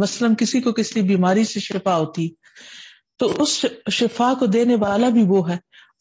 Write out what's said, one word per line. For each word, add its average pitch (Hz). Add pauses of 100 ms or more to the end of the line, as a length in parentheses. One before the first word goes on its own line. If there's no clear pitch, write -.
मसलन 220
किसी 233
को 247
किसी 220
बीमारी 190
से 214
शिफा 196
होती 160 (880)
तो 254 (160)
उस - (280)
शिफा 240
को 262
देने 233
वाला 208
भी 233
वो 190
है। 175 (420)